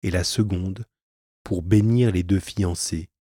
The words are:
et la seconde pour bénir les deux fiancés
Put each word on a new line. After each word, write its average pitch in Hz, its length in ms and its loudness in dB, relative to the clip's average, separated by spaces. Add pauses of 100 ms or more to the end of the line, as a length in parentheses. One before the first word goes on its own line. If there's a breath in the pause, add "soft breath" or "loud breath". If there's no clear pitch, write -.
et 92 80 -2
la 90 100 0
seconde 95 640 -4 (560)
pour 90 200 -4
bénir 110 500 4
les 90 100 2
deux 92 160 2
fiancés 87 720 -4 (100)